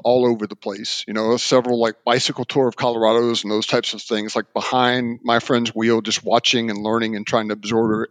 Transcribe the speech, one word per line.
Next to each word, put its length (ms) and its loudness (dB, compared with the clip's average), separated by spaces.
all 220 4
over 200 0
the 80 -10
place. 540 -10
You 60 -6
know, 220 0
several, 440 2
like, 240 -2
bicycle 400 0
tour 240 2
of 80 -4
Colorado's 680 2
and 80 -6
those 160 0
types 280 -2
of 80 -14
things, 340 -4
like, 160 -6
behind 720 0
my 160 2
friend's 340 0
wheel, 260 2
just 240 -4
watching 460 0
and 80 -6
learning 380 -2
and 100 -8
trying 220 0
to 60 -4
absorb 560 0